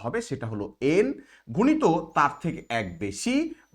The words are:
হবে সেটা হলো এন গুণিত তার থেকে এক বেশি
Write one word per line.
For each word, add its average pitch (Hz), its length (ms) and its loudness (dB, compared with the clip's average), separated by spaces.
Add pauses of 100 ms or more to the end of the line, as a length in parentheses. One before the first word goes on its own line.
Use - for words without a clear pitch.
হবে 123 160 -4 (100)
সেটা 120 220 -6
হলো 104 140 -4 (320)
এন 226 100 4 (480)
গুণিত 285 280 4 (320)
তার 143 180 4 (100)
থেকে 165 160 -4 (200)
এক 104 80 -4 (160)
বেশি 104 320 -2 (400)